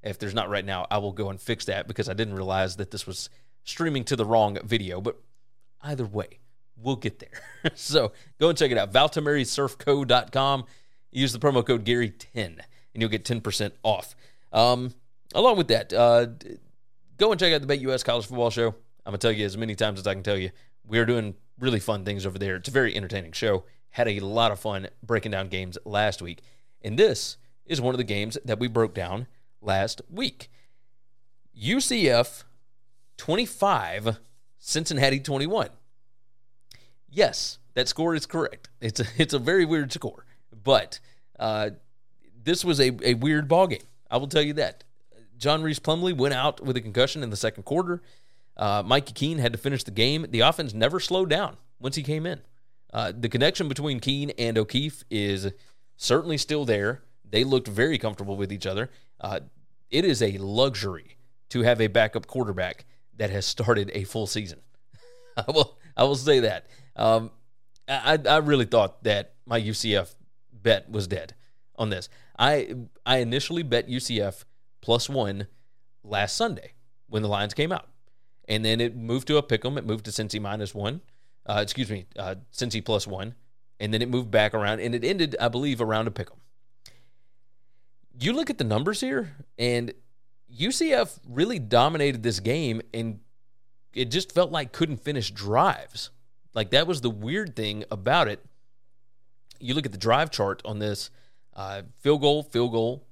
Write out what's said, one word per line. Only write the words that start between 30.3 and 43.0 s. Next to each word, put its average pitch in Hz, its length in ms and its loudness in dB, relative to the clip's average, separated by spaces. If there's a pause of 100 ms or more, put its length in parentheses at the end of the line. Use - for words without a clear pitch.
U 160 260 -2
C 220 280 2
F 120 360 4 (720)
twenty-five, 117 1000 0 (400)
Cincinnati 139 600 0
twenty-one. 147 520 -2 (1400)
Yes, - 500 0 (160)
that 123 140 0
score 165 260 0
is 156 120 -2
correct. - 420 -4 (120)
It's 113 200 -4
a, 107 60 0 (100)
it's 151 180 2
a 139 40 2
very 170 260 4
weird 151 260 0
score, - 360 -10 (360)
but, 110 380 4 (400)
uh, 107 300 -2 (720)
this 175 240 0
was 160 140 2
a, 131 140 4 (100)